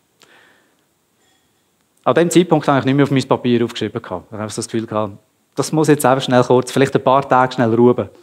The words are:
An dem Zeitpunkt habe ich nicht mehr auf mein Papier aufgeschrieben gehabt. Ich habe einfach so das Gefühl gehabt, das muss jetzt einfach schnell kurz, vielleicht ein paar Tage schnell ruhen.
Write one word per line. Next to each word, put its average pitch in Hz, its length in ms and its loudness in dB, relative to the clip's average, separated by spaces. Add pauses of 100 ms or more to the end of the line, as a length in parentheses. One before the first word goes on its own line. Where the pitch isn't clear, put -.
(2000)
An 123 120 0
dem 170 140 2
Zeitpunkt 170 380 2
habe 139 120 2
ich 127 60 -2
nicht 131 100 0
mehr 143 80 4
auf 131 80 0
mein 131 120 0
Papier 120 400 0
aufgeschrieben 110 380 -6
gehabt. 90 260 -12
Ich - 60 -20
habe 107 100 -10
einfach 107 100 -10
so 120 80 -8
das 107 60 -10
Gefühl 110 180 -6
gehabt, 107 280 -6 (420)
das - 160 -4
muss 156 160 0
jetzt 151 180 2
einfach 135 180 2
schnell 123 200 2
kurz, 127 280 0
vielleicht 135 240 0
ein 117 80 -4
paar 135 240 0
Tage 127 260 0
schnell 117 200 0
ruhen. 120 360 2 (140)